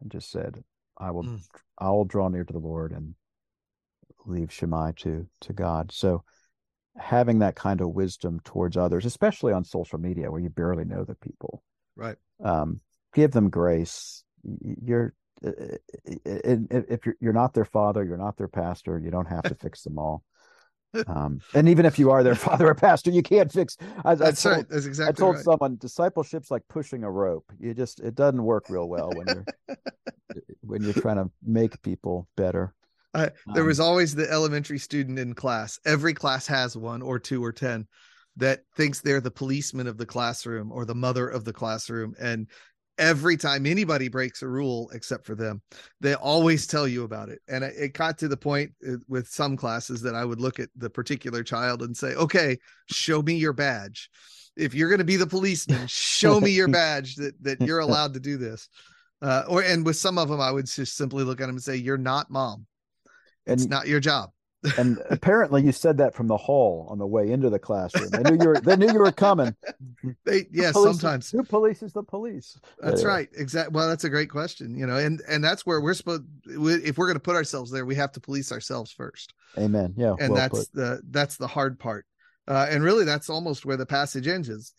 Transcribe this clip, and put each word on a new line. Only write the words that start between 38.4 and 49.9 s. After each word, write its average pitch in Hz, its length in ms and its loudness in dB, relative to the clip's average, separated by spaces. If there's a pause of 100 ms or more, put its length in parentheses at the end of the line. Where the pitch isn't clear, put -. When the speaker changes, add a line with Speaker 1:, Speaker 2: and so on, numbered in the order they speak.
Speaker 2:
thinks 151 240 0
they're 139 200 2
the 123 100 -4
policeman 131 560 -4
of 110 120 -8
the 117 80 -8
classroom 117 640 -6
or 120 120 -8
the 117 100 -6
mother 123 340 -2
of 120 160 -8
the 113 80 -8
classroom. 110 680 -6
And 117 260 -4 (520)
every 160 380 4
time 139 280 -2
anybody 156 440 0
breaks 127 340 -6
a 131 60 -8
rule 127 440 -4
except - 320 -10
for 107 100 -10
them, 107 280 -6 (380)
they 139 140 2
always 160 520 4
tell 147 200 0
you 123 180 -4
about 107 260 -12
it. 110 180 -16
And 131 160 -6
it, 135 140 -8
it 143 160 -4
got 160 240 -2
to 160 100 -2
the 139 80 -2
point, 143 360 -2 (140)
uh, 127 100 -6 (120)
with 127 180 -4
some 139 300 -4
classes 120 460 -6